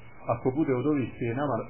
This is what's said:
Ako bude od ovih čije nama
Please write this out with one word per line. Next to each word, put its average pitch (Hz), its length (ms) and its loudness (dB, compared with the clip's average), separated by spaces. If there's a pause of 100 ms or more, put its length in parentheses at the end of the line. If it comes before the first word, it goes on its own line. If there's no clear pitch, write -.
(260)
Ako 117 240 0
bude 139 240 2
od 123 120 0
ovih 147 220 2 (100)
čije 117 160 0
nama 147 220 0 (140)